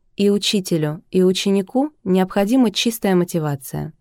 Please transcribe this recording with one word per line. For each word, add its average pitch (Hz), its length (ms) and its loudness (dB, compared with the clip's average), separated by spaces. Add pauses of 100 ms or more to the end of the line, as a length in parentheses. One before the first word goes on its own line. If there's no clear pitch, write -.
(160)
и 202 140 2
учителю, 180 800 -2
и 185 140 2
ученику 196 680 0 (140)
необходима 202 680 2
чистая 202 460 0
мотивация. 151 840 -4